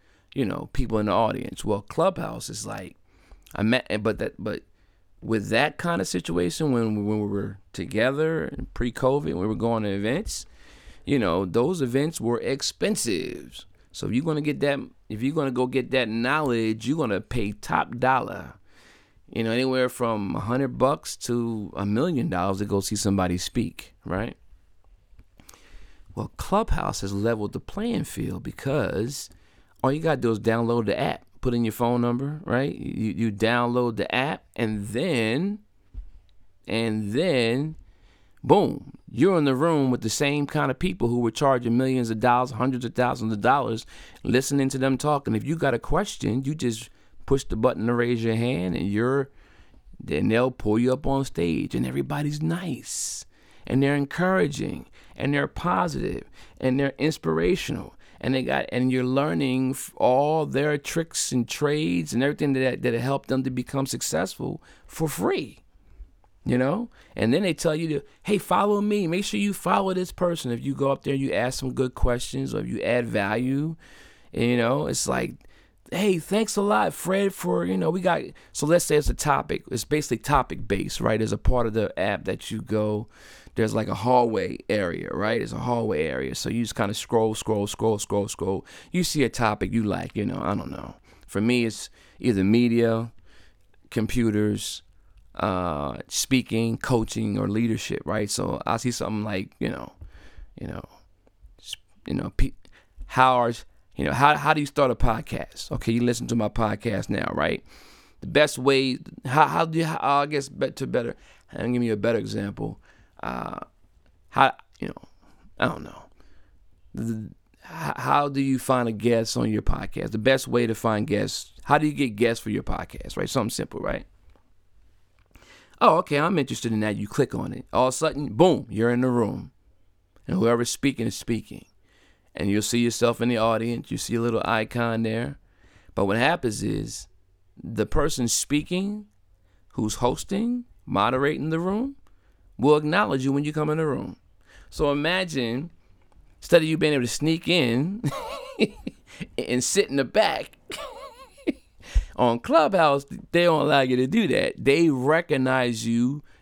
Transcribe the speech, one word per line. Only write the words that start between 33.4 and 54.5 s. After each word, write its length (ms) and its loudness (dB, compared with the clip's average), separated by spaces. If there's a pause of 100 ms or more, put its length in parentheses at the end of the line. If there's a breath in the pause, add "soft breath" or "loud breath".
the 180 -2
app, 300 -2 (120)
and 340 -2
then, 720 0 (1080)
and 460 -2
then, 640 2 (680 soft breath)
boom, 480 4 (200)
you're 260 4
in 80 4
the 100 4
room 360 4
with 100 0
the 80 -2
same 360 0
kind 240 0
of 80 -2
people 300 -2
who 120 0
were 120 2
charging 460 2
millions 320 2
of 100 -2
dollars, 320 4
hundreds 340 -2
of 80 -6
thousands 400 0
of 80 -4
dollars, 440 2 (380 loud breath)
listening 460 2
to 80 -4
them 200 2
talk. 300 0
And 80 0
if 80 -2
you 120 -2
got 180 0
a 60 -2
question, 640 -2
you 100 -4
just 360 -4 (360 soft breath)
push 180 2
the 120 -4
button 320 0
to 60 2
raise 300 0
your 120 2
hand, 400 0
and 120 -2
you're, 420 0 (680 soft breath)
then 280 0
they'll 240 4
pull 260 0
you 160 4
up 140 -2
on 180 0
stage, 480 -2
and 120 0
everybody's 560 -4
nice, 840 -6 (400 soft breath)
and 160 2
they're 140 2
encouraging, 920 0 (280 loud breath)